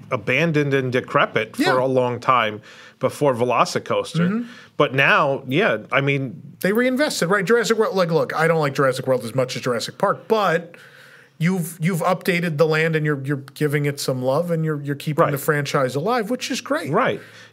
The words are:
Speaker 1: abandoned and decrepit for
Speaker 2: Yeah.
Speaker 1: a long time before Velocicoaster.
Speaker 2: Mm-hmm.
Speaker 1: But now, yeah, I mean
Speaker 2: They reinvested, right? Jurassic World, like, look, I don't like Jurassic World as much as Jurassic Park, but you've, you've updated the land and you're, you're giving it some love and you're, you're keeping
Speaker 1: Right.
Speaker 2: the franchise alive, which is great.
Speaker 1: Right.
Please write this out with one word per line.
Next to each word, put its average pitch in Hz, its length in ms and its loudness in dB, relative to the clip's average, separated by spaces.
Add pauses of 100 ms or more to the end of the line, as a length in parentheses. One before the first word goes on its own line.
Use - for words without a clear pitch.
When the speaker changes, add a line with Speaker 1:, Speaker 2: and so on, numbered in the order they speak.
(100)
Speaker 1:
abandoned 143 640 0
and 131 180 0
decrepit 120 640 0
for 254 60 0
Speaker 2:
Yeah. 311 200 2
Speaker 1:
a 131 40 2
long 127 340 0
time 110 400 2 (380)
before 135 360 0
Velocicoaster. 123 920 0
Speaker 2:
Mm-hmm. 233 220 -2 (260)
Speaker 1:
But 131 180 2
now, 143 540 2
yeah, 143 300 2 (140)
I 131 80 2
mean 139 420 -2 (180)
Speaker 2:
They 185 120 0
reinvested, 247 560 0
right? 196 160 2
Jurassic 226 340 2
World, 190 160 0
like, 180 160 2
look, 151 240 0
I 156 120 2
don't 165 140 2
like 139 140 0
Jurassic 135 320 0
World 127 180 0
as 113 100 -8
much 127 200 -2
as 120 80 -8
Jurassic 117 360 -4
Park, 190 300 -2
but 180 460 0 (640)
you've, 175 420 -2
you've 165 200 0
updated 175 560 -2
the 160 100 4
land 156 300 2
and 151 100 0
you're, 143 160 -2
you're 135 220 -4 (100)
giving 147 300 0
it 143 160 -2
some 127 220 -2
love 147 280 0
and 160 140 0
you're, 156 180 -2
you're 143 140 -4
keeping 156 280 0
Speaker 1:
Right. 147 60 2
Speaker 2:
the 143 80 -2
franchise 143 560 0
alive, 208 360 0
which 247 200 -4
is 254 120 -6
great. 294 280 -4
Speaker 1:
Right. 165 300 0 (320)